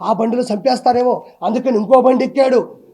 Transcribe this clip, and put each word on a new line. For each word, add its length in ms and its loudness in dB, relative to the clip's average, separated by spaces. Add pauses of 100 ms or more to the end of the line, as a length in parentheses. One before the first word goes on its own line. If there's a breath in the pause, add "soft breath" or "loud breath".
ఆ 120 -2
బండిలో 300 -2 (100)
చంపేస్తారేమో 720 0 (200 soft breath)
అందుకని 340 -2
ఇంకో 240 2
బండి 240 2
ఎక్కాడు 520 0 (160)